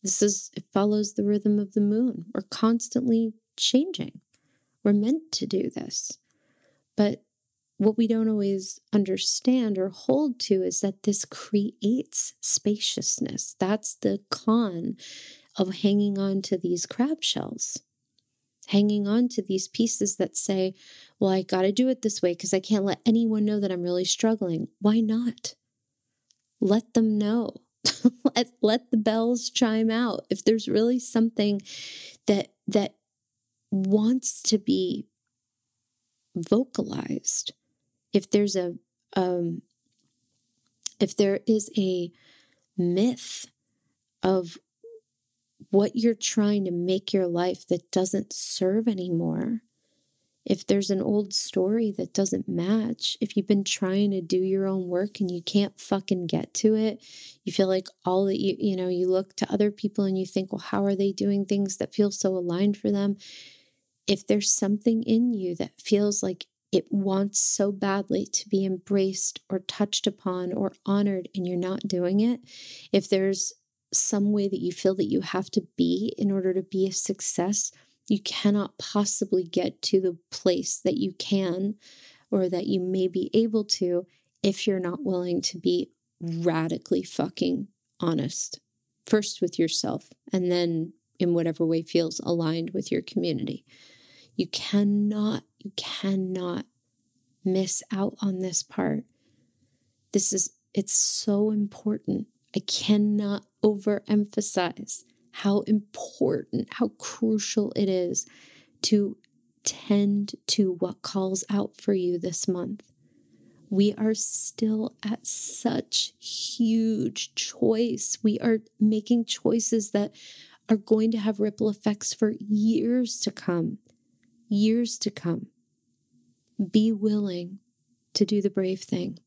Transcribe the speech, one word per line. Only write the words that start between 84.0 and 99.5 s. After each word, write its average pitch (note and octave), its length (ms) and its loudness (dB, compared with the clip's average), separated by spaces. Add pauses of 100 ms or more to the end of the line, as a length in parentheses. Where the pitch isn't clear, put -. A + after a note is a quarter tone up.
if G3 240 0
you're F#3+ 120 2
not F3+ 240 -4
willing F3+ 380 -2
to - 160 -4
be F3+ 340 0 (280)
radically E3 840 -2
fucking - 640 -4 (320)
honest. - 600 -4 (460)
First - 360 0
with F3 160 -4
yourself, - 520 -2 (220)
and F3+ 200 0
then E3+ 420 0 (260)
in F3 140 2
whatever E3 320 0
way E3 160 2
feels E3 380 -2
aligned E3 520 -2
with F#3+ 200 -6
your - 100 0
community. - 640 -4 (720)
You F3 120 -2
cannot, G#3 960 0 (160)
you F#3+ 160 -14
cannot F#3 880 -4 (800)
miss F#3 480 0
out G3 300 -2
on F#3+ 180 -2
this F#3 240 -2
part. - 400 -2 (1080)